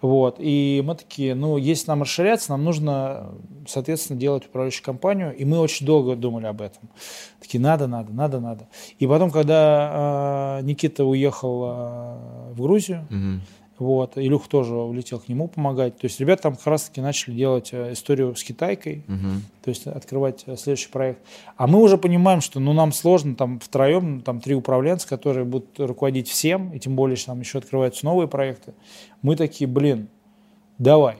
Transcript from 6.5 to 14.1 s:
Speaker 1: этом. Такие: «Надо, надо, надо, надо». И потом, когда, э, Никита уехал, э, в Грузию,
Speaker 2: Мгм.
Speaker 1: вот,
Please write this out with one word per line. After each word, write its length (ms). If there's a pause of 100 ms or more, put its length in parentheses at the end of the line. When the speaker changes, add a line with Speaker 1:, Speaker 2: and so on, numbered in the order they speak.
Speaker 1:
этом. 280 (500)
Такие: 220
«Надо, 260
надо, 260
надо, 260
надо». 280 (300)
И 80
потом, 240
когда, 1300
э, 40
Никита 400
уехал, 640
э, 840
в 80
Грузию, 480
Speaker 2:
Мгм. 320 (360)
Speaker 1:
вот, 400